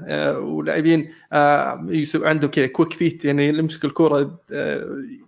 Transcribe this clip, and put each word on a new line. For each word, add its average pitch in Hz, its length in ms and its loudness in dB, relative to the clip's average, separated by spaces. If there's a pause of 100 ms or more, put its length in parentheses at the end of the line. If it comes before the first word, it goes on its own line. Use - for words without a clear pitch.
آه، 147 340 -2
ولاعبين، 156 720 0 (240)
آه، 143 560 2
يسو-، 156 360 -2
عنده 156 220 2
كذا 139 200 2
quick 160 260 0
فيت، 160 320 -2
يعني 143 220 2
يمسك 156 380 -2
الكرة، 143 540 2 (140)
آه، 143 320 -4 (420)